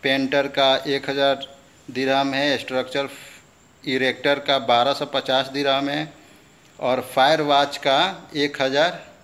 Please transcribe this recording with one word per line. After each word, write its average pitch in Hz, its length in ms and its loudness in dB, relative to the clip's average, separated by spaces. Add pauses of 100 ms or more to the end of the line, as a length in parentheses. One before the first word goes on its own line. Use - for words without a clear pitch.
पेंटर 135 460 0
का 135 260 2 (120)
एक 139 240 -4
हज़ार 139 360 0 (420)
दिरहम 135 460 0
है, 139 240 0
structure 131 500 -4 (760)
erector 131 540 0
का 139 220 0
बारह 123 320 4
सौ 143 140 -4
पचास 131 420 -2
दिरहम 139 400 0
है 151 240 -6 (680)
और 127 280 0
fire 147 360 4
watch 143 360 2
का 165 580 0
एक 143 260 -2
हज़ार 151 380 0 (240)